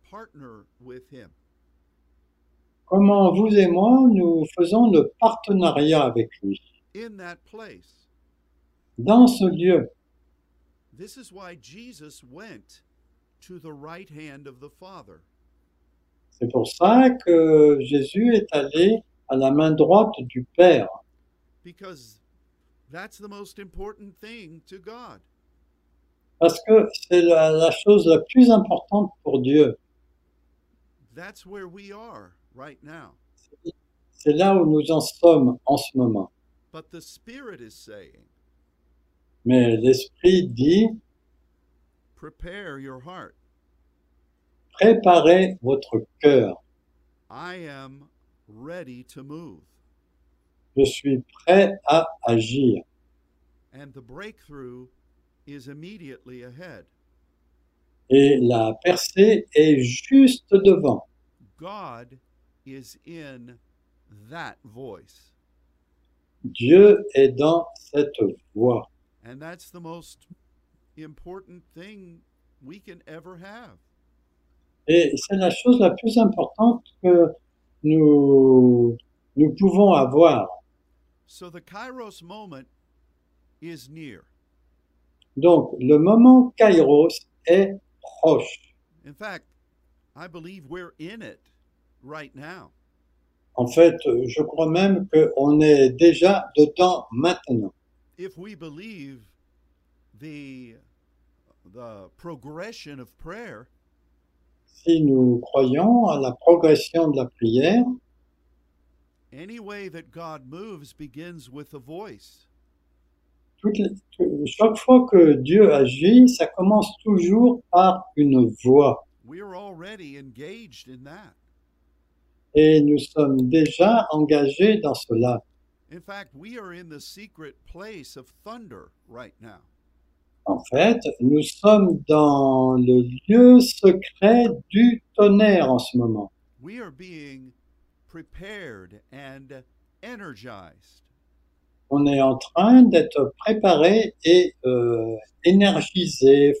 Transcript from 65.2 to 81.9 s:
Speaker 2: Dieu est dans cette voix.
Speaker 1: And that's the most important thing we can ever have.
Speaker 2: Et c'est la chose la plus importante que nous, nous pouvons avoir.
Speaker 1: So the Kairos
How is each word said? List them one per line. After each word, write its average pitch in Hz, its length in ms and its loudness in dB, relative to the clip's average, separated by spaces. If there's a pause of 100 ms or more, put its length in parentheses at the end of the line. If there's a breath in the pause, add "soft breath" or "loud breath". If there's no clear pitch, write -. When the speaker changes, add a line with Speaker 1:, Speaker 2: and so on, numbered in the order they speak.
Speaker 2:
Dieu 196 600 2 (120)
est 135 140 2
dans 151 360 -4 (100)
cette 147 460 -6 (320)
voix. 113 360 -4 (360)
Speaker 1:
And 127 160 -20
that's 170 300 -20
the 175 100 -20
most 165 460 -20 (680)
important 175 680 -20 (120)
thing 180 460 -20 (420)
we 160 160 -20
can 175 280 -20
ever 165 300 -20
have. 196 400 -20 (1080)
Speaker 2:
Et 160 300 0
c'est - 180 -10
la 185 140 -2
chose 247 300 0
la 185 120 2
plus 226 260 -4
importante 226 640 -2 (200)
que 175 300 2 (500)
nous, 135 1120 4 (380)
nous 147 200 2
pouvons 196 380 2
avoir. 135 540 2 (800)
Speaker 1:
So - 240 -20
the 170 100 -20
Kairos 226 640 -20